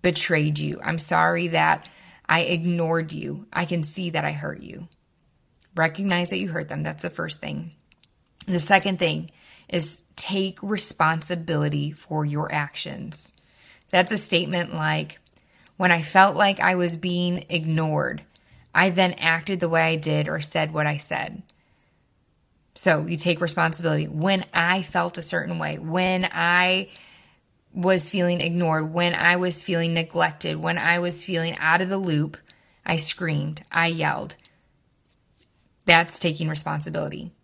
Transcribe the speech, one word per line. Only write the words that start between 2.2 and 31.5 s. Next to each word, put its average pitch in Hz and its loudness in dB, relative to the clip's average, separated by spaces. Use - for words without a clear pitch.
I 165 2
ignored 165 0
you. 151 -10
I 175 -4
can 170 -2
see 180 2
that 156 -4
I 147 -2
hurt 147 -10
you." - -16
Recognize 175 0
that - -2
you 196 -4
hurt 160 -6
them. 151 -6
That's - -6
the - -4
first - -6
thing. 165 -10
The 180 -2
second 190 6
thing 160 -2
is - 2
take 190 -2
responsibility 160 2
for 151 -6
your 147 -4
actions. 143 -6
That's 185 4
a 208 4
statement 175 0
like, 156 -4
"When 180 4
I 170 2
felt 190 6
like 196 4
I 185 2
was 170 0
being 175 -2
ignored, 156 -2
I 185 4
then 180 2
acted 165 -2
the 175 0
way 165 2
I 160 2
did 151 0
or 156 -4
said 156 -2
what 151 0
I 151 -2
said." - -4
So 160 2
you 170 -4
take 165 0
responsibility. 165 0
"When 175 0
I 175 0
felt 175 -2
a 170 -6
certain 170 -4
way, 151 -6
when 185 0
I 180 2
was 180 2
feeling 175 0
ignored, 160 0
when 175 2
I 175 2
was 180 0
feeling 165 0
neglected, 165 -2
when 165 -4
I 170 2
was 175 -2
feeling 165 -4